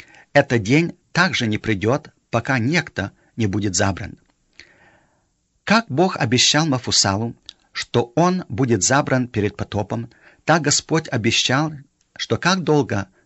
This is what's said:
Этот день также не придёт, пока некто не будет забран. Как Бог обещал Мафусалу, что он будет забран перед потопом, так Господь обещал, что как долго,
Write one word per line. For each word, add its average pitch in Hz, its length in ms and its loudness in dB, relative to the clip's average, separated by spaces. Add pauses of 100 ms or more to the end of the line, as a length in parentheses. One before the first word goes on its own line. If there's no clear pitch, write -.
(320)
Этот 131 300 2
день 147 320 2 (180)
также 139 360 0
не 107 100 -2
придёт, 110 520 -2 (200)
пока 120 300 -2
некто 123 500 -2 (240)
не 110 140 -2
будет 101 260 -2
забран. 95 420 -2 (1500)
Как 220 240 2
Бог 175 280 0
обещал 135 500 2
Мафусалу, 113 720 -2 (360)
что - 440 -2
он 180 320 2
будет 113 340 0
забран 131 460 0
перед 104 280 -2
потопом, 110 540 -6 (340)
так 160 180 4
Господь 151 460 0
обещал, 127 640 0 (440)
что - 200 -4
как 180 280 0
долго, 117 440 0 (160)